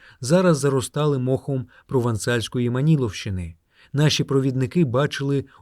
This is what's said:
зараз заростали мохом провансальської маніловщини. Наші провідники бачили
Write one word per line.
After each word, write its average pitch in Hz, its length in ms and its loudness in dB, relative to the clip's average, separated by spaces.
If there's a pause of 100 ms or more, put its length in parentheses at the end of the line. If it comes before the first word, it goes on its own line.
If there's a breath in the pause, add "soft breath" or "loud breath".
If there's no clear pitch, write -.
(220 loud breath)
зараз 170 360 4
заростали 139 640 0
мохом 131 480 -2 (200 soft breath)
провансальської 120 840 0
маніловщини. 117 840 0 (380 soft breath)
Наші 143 300 2
провідники 135 600 0
бачили 139 600 -2 (160 loud breath)